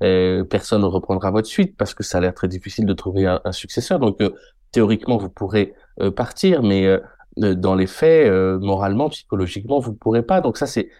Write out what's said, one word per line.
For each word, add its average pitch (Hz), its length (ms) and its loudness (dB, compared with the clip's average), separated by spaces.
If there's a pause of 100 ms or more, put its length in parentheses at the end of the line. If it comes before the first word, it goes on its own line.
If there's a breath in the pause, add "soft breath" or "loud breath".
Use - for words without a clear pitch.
euh, 92 420 2
personne 101 380 -2
ne 98 60 2
reprendra 92 420 -2
votre 107 180 0
suite, - 300 -2
parce - 160 -4
que - 80 -10
ça - 160 -4
a 90 40 0
l'air 90 120 0
très - 140 -6
difficile 95 400 -4
de 98 60 0
trouver 95 340 -2
un, 90 180 0
un 92 60 -6
successeur. - 480 -4
Donc, 110 200 0
euh, 101 120 0 (400 loud breath)
théoriquement, 113 460 2
vous 101 120 -6
pourrez, 98 460 -2 (260 loud breath)
euh, 98 80 0
partir, 139 540 0
mais, 98 240 2
euh, 95 100 4 (460 loud breath)
euh, 98 100 2
dans 95 220 0
les 95 100 2
faits, 160 420 6
euh, 95 320 2
moralement, 101 500 0
psychologiquement, 104 680 -4
vous 127 140 -6
pourrez 113 300 0
pas. 185 180 2
Donc 123 160 -2
ça, 151 80 -2
c'est, 123 240 -4 (100)